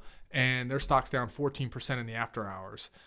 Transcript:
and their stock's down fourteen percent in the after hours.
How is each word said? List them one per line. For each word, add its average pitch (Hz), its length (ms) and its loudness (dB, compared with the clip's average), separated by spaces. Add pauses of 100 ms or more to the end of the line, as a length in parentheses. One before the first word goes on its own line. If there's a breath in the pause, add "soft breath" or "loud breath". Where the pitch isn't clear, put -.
(320 loud breath)
and 127 380 2
their 135 100 2
stock's 135 300 4
down 123 200 0
fourteen 139 400 0
percent 127 320 -2
in 117 40 -4
the 113 100 -6
after 113 320 -2
hours. 95 420 -8 (180 loud breath)